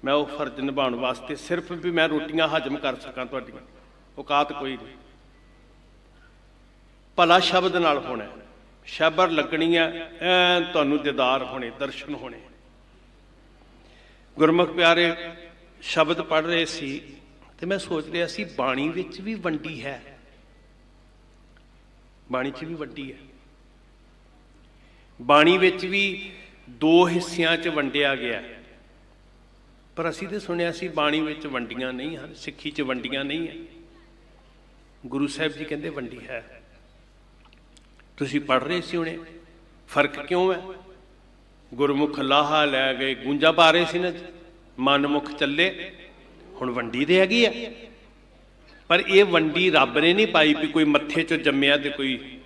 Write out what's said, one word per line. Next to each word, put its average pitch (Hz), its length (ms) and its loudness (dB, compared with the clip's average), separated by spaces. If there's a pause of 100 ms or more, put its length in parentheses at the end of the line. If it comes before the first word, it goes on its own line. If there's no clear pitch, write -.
ਮੈਂ 139 80 2
ਉਹ 147 120 2
ਫਰਜ਼ 143 340 -8
ਨਿਭਾਉਣ 135 360 -2
ਵਾਸਤੇ 123 400 -6
ਸਿਰਫ - 360 -6
ਵੀ 175 200 -6
ਮੈਂ 160 180 2
ਰੋਟੀਆਂ 156 380 0
ਹਜ਼ਮ 147 300 -2
ਕਰ 135 180 -4
ਸਕਾਂ 127 300 -12
ਤੁਹਾਡੀਆਂ, 123 340 -12 (600)
ਔਕਾਤ 147 340 0
ਕੋਈ 135 240 -8
ਨਹੀਂ। 131 200 -18 (2250)
ਭਲਾ 175 240 6
ਸ਼ਬਦ 180 360 2
ਨਾਲ 160 240 2
ਹੋਣਾ 123 240 -8
ਹੈ, 101 60 -14 (560)
ਸ਼ੈਬਰ 160 440 2
ਲੱਗਣੀ 160 480 0
ਹੈ, 165 340 -2 (100)
ਐਂ 180 400 4
ਤੁਹਾਨੂੰ 151 420 0
ਦੀਦਾਰ 135 400 2
ਹੋਣੇ, 123 360 -8
ਦਰਸ਼ਨ 143 360 -8
ਹੋਣੇ। 117 240 -14 (2000)
ਗੁਰਮੁਖ 165 320 4
ਪਿਆਰੇ 170 420 4 (680)
ਸ਼ਬਦ 160 400 0
ਪੜ੍ਹ 160 260 0
ਰਹੇ 170 180 0
ਸੀ 143 360 -10 (580)
ਤੇ 170 60 -10
ਮੈਂ 190 120 -2
ਸੋਚ 156 320 -6
ਰਿਹਾ 170 180 -2
ਸੀ, 208 160 -8
ਬਾਣੀ 135 460 -2
ਵਿੱਚ 180 320 -8
ਵੀ 214 120 -8
ਵੰਡੀ 160 520 -8
ਹੈ, 135 320 -14 (2250)
ਬਾਣੀ 127 200 -2
'ਚ 127 120 -12
ਵੀ 165 100 -10
ਵੰਡੀ 139 400 -12
ਹੈ। - 40 -20 (2000)
ਬਾਣੀ 151 360 8
ਵਿੱਚ 180 280 2
ਵੀ 196 460 -4 (380)
ਦੋ 165 380 6
ਹਿੱਸਿਆਂ 170 500 0
'ਚ 165 100 -4
ਵੰਡਿਆ 143 480 0
ਗਿਆ, 120 280 -6 (1500)
ਪਰ 165 140 -4
ਅਸੀਂ 175 180 -8
ਤੇ 202 120 -8
ਸੁਣਿਆ 170 320 -4
ਸੀ 180 160 -8
ਬਾਣੀ 151 340 0
ਵਿੱਚ 156 260 -6
ਵੰਡੀਆਂ 127 460 -6
ਨਹੀਂ 143 240 -8
ਹਨ, 131 160 -16
ਸਿੱਖੀ - 380 -12
'ਚ 151 100 -6
ਵੰਡੀਆਂ 127 440 -4
ਨਹੀਂ 160 220 -6
ਹੈ। - 60 -12 (1500)
ਗੁਰੂ 135 220 -2
ਸਾਹਿਬ 147 240 -4
ਜੀ - 140 -12
ਕਹਿੰਦੇ 147 240 -8
ਵੰਡੀ 123 380 -10
ਹੈ। 117 340 -14 (1600)
ਤੁਸੀਂ 143 240 -2
ਪੜ੍ਹ 131 240 2
ਰਹੇ 175 160 -4
ਸੀ 175 160 -8
ਹੁਣੇ, 165 220 -6 (680)
ਫਰਕ 143 380 0
ਕਿਉਂ 180 280 2
ਹੈ? 175 80 -6 (1120)
ਗੁਰਮੁਖ 143 460 0
ਲਾਹਾ 147 460 4
ਲੈ 135 280 0
ਗਏ, 131 220 -4
ਗੂੰਜਾਂ 143 380 2
ਪਾ 165 180 8
ਰਹੇ 170 140 4
ਸੀ 165 140 -2
ਨਾ, 180 120 -2 (680)
ਮਨ 139 280 4
ਮੁਖ 147 240 -2
ਚੱਲੇ, 170 600 -2 (680)
ਹੁਣ 127 100 -4
ਵੰਡੀ 123 340 -4
ਤੇ 180 140 4
ਹੈਗੀ 226 260 4
ਆ। 202 60 0 (1400)
ਪਰ 180 200 2
ਇਹ 196 180 8
ਵੰਡੀ 170 460 2
ਰੱਬ 135 260 4
ਨੇ 165 160 4
ਨਹੀਂ 214 140 4
ਪਾਈ 156 260 6
ਵੀ 156 140 0
ਕੋਈ 156 160 2
ਮੱਥੇ 151 380 2
'ਚੋਂ 165 160 0
ਜੰਮਿਆ 143 400 2
ਤੇ 139 120 -4
ਕੋਈ 135 560 -6